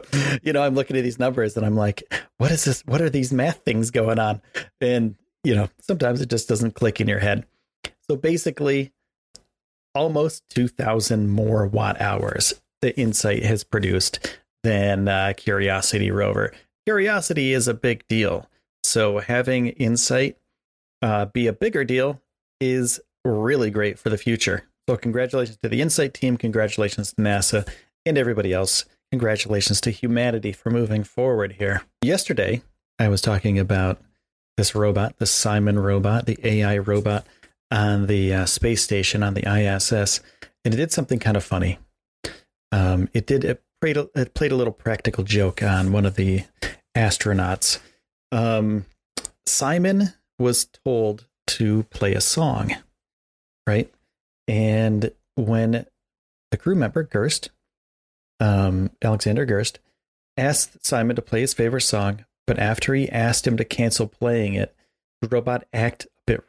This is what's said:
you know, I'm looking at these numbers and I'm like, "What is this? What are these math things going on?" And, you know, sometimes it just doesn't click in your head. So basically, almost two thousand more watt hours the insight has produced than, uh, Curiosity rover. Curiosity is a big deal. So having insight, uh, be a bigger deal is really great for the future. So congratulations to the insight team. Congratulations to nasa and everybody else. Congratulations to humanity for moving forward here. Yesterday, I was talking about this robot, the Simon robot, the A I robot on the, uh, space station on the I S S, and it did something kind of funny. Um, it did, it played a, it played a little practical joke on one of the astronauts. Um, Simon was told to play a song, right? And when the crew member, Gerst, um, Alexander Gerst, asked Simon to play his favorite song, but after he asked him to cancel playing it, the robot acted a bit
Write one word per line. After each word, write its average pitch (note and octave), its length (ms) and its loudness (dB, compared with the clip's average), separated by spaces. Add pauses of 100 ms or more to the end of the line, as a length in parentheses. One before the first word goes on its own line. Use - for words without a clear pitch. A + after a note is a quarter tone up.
(440)
you D#3 100 -2
know, C#3+ 80 2
I'm C#3 140 2
looking C3 200 0
at C3 80 2
these A#2+ 160 -4
numbers B2 380 0
and G#2+ 80 0
I'm G#2+ 100 2
like, G#2 280 0 (340)
"What C3+ 140 2
is D#3 120 0
this? C3 220 0
What C#3 160 2
are D#3+ 80 2
these C3 240 0
math C3+ 320 0
things A2+ 240 0
going A2+ 300 2
on?" G#2+ 220 0 (380)
And, A#2+ 360 0 (280)
you C3 120 2
know, G#2 140 2 (120)
sometimes C3 400 -2
it B2 80 -6
just A#2 180 -2
doesn't A2+ 280 0
click A2 260 0
in G#2+ 60 0
your G2+ 120 0
head. G2+ 260 0 (600)
So D3+ 80 0
basically, C#3+ 800 0 (1000)
almost D#3 540 0
two B2 180 2
thousand A2 600 0
more G#2+ 360 2
watt G#2 340 0
hours G2+ 540 -2 (280)
the B2+ 160 -2
insight A2 460 0
has G#2+ 200 0
produced - 760 -2 (260)
than, G2+ 440 2
uh, G2 280 2
Curiosity G2 760 0
rover. G2+ 420 0 (320)
Curiosity F#3+ 680 0
is B2 160 0
a A#2+ 60 0
big A#2 340 -2
deal. G#2 400 0 (360)
So G#2 340 0
having B2 520 0
insight, B2+ 680 0 (640)
uh, G#2 240 0
be A#2 220 -2
a A2 60 0
bigger G3 300 -2
deal B2+ 380 -2 (400)
is B2+ 400 0 (240)
really A#2 460 0
great G#2 260 -2
for - 120 -4
the A2 80 -2
future. G#2 460 -2 (240)
So B2+ 80 0
congratulations A#2+ 680 -2
to A#2 60 -2
the A2+ 120 -2
insight D#3 320 0
team. B2+ 240 0
Congratulations G#2+ 760 -2
to - 80 -2
nasa G2+ 460 0 (380)
and D#3+ 120 2
everybody G#2+ 360 0
else. F#2 320 -2 (260)
Congratulations G#2+ 720 0
to A#2+ 100 0
humanity A#2 600 -2
for A2+ 200 -6
moving G#2+ 320 0
forward A2 500 0
here. G2 300 -2 (180)
Yesterday, A#2+ 640 0 (360)
I A2+ 80 4
was G2+ 140 2
talking G2+ 380 2
about F#2+ 420 0 (560)
this G2+ 180 0
robot, G#2 440 0
the A2 80 -2
Simon G#2 520 2
robot, G2+ 460 0
the A2+ 180 -2
A G#2+ 200 2
I G2+ 160 2
robot G#2 460 0 (460)
on G#2 360 2
the, G2 260 2
uh, F#2 120 0
space A#2 380 0
station G#2 400 0
on G2+ 100 0
the G2 120 -2
I G#2 180 2
S G2 300 0
S, G2+ 260 0 (460)
and A2+ 80 2
it A2 40 0
did D#3+ 140 -2
something C3 280 -2
kind G#2+ 180 2
of F#2+ 60 -2
funny. F2+ 340 -2 (960)
Um, F#2 420 2
it A2+ 120 0
did, C#3 200 0
it - 180 -4 (160)
played D#3 180 0
a, C#3+ 180 -4
it B2+ 180 -2
played D3 180 -2
a C3+ 40 0
little A#2+ 180 0
practical - 500 -2
joke G2+ 400 0
on F#2+ 280 2
one G2+ 140 2
of F#2+ 100 0
the F#2+ 280 0 (520)
astronauts. G2 840 0 (520)
Um, A2 540 0 (600)
Simon F3 680 2 (260)
was B2 260 2
told A2 600 -2 (220)
to G#2+ 360 0
play G2 320 -2
a G2 60 0
song, A2+ 540 0 (920)
right? A2 260 0 (540)
And A2 640 2 (240)
when A2+ 500 0 (640)
the - 60 0
crew F#3 180 0
member, D#3 280 0
Gerst, - 480 -2 (880)
um, G2 500 2 (100)
Alexander A2 440 0
Gerst, A2 340 -2 (560)
asked - 500 -2
Simon A#2+ 300 0
to A#2 60 -4
play A2+ 200 -2
his C3+ 120 -2
favorite A#2+ 280 0
song, G2+ 440 -2 (200)
but A#2 140 0
after A2 340 0
he C3+ 160 0
asked A#2 380 0
him A#2+ 80 2
to A2+ 80 0
cancel A#2 440 0
playing A2+ 480 0
it, G2 200 -4 (460)
the A2+ 80 -4
robot B2 420 -2
acted A2+ 380 -2
a - 240 -4
bit - 160 -4